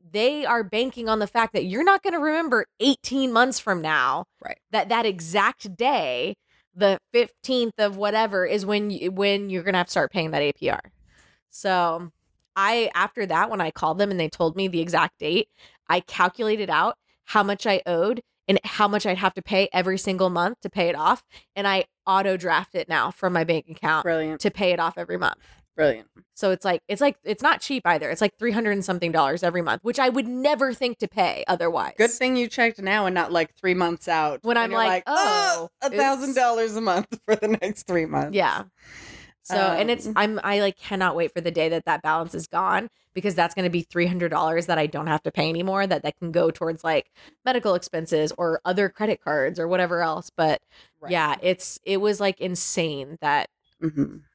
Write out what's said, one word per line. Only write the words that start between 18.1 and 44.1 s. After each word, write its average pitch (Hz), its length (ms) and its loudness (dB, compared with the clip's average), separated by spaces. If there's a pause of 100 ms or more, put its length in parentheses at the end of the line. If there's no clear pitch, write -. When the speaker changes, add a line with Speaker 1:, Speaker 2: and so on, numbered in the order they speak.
Speaker 1:
and 196 160 4
how 208 240 0
much 208 180 0
I'd 185 120 0
have 233 160 0
to 180 80 -10
pay 196 300 2
every 185 260 0
single 185 320 0
month 180 320 -2
to 196 80 -8
pay 175 180 0
it 156 80 -2
off, 175 280 2 (300)
and 202 140 -2
I 190 160 2 (220)
auto 190 300 2
draft 170 380 -2
it 175 140 -4
now 156 240 0
from 185 200 -2
my 165 120 2
bank 160 240 0
account 160 340 -2
Speaker 3:
Brilliant. 160 380 -2
Speaker 1:
to 196 100 0
pay 190 220 0
it 170 80 0
off 165 180 -2
every 175 180 -8
month. 180 220 -2 (380)
Speaker 3:
Brilliant. 131 320 2 (260)
Speaker 1:
So 196 160 0
it's 185 140 -2
like, 180 240 0
it's 202 120 -4
like, 285 220 2
it's 214 200 -4
not 302 180 2
cheap - 260 -4
either. 156 240 2
It's 165 100 -4
like 208 160 0
three 240 140 -2
hundred 214 220 0
and 196 120 -2
something 175 280 -2
dollars 160 320 2
every 175 180 0
month, 123 220 -2
which 240 160 -4
I 262 80 4
would 240 180 0
never 254 480 0
think 240 240 -4
to 208 100 -4
pay - 380 0
otherwise. 160 500 0
Speaker 3:
Good 233 140 4
thing 254 260 0
you 240 120 0
checked 233 340 0
now 196 240 2
and 185 80 0
not, 170 180 0
like, 165 220 0
three 185 200 0
months 170 340 0
out 151 340 0
Speaker 1:
When 233 140 0
Speaker 3:
and 233 80 2
Speaker 1:
I'm 226 80 -4
Speaker 3:
you're 226 80 0
Speaker 1:
like, 220 100 4
Speaker 3:
like, 185 160 0
"Oh, 381 600 0 (120)
Speaker 1:
"Oh, 277 60 -2
oops." 247 80 -2
Speaker 3:
a - 40 0
thousand 269 360 0
dollars 233 420 2
a 226 40 -4
month 202 260 0 (140)
<laughs> - 40 -20
for 208 120 2
the 214 120 -2
next 214 360 -2
three 175 220 0
months." 147 280 -4
Speaker 1:
Yeah. 185 300 0 (800)
So, 185 140 -4
and 190 340 2
it's, 240 160 -2
Speaker 3:
Um, 220 100 -6
Speaker 1:
I'm, 208 280 0
I, 202 160 0
like, 196 160 0
cannot 185 400 -2
wait 165 160 -2
for 175 80 -6
the 165 100 -4
day 160 200 0
that 165 160 -2
that 156 160 0
balance 165 320 -2
is 160 120 -8
gone, 190 420 -2 (260)
because 190 200 -4
that's 170 200 2
gonna 180 160 -2
be 175 120 -2
three 175 240 0
hundred 175 220 -2